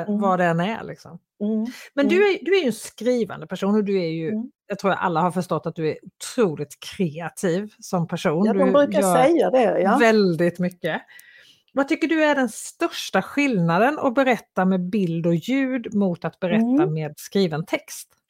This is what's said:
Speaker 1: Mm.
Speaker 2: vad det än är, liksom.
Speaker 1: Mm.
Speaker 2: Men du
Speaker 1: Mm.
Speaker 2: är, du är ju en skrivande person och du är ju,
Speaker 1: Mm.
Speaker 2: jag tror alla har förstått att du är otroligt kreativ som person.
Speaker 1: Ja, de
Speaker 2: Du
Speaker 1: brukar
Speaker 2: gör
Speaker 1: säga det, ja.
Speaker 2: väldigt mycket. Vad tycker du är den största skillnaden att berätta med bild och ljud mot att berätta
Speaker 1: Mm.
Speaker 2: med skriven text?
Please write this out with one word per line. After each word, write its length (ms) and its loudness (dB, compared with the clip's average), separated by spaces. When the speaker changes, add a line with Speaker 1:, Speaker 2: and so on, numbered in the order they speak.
Speaker 1:
Mm. 140 -2
Speaker 2:
vad 180 2
det 60 2
än 140 2
är, 240 -4
liksom. 360 -16
Speaker 1:
Mm. 260 -2
Speaker 2:
Men 140 2
du 80 2
Speaker 1:
Mm. 200 4
Speaker 2:
är, 100 -8
du 120 2
är 40 2
ju 60 0
en 60 0
skrivande 720 -4
person 280 -2
och 80 2
du 180 0
är 80 -2
ju, 200 -4
Speaker 1:
Mm. 220 -6
Speaker 2:
jag 120 -8
tror 120 0
alla 300 0
har 100 2
förstått 340 -4
att 100 -8
du 140 -4
är 140 -4
otroligt 760 -4
kreativ 1000 -4
som 280 -4
person. 380 0
Speaker 1:
Ja, 80 2
de 120 4
Speaker 2:
Du 60 4
Speaker 1:
brukar 300 4
Speaker 2:
gör 140 4
Speaker 1:
säga 360 4
det, 300 2
ja. 180 2
Speaker 2:
väldigt 600 4
mycket. 420 -4
Vad 140 0
tycker 200 -2
du 160 2
är 120 4
den 140 0
största 720 -4
skillnaden 800 2
att 160 0
berätta 500 0
med 240 2
bild 380 0
och 80 4
ljud 600 -2
mot 300 0
att 140 -8
berätta 440 2
Speaker 1:
Mm. 100 -2
Speaker 2:
med 240 -6
skriven 480 -2
text? 440 -8